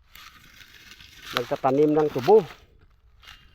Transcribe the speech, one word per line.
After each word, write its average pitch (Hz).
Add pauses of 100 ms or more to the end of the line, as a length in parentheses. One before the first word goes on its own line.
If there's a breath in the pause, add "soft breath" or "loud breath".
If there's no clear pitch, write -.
(1400)
Nagtatanim 135
ng 151
tubo. 160 (1080)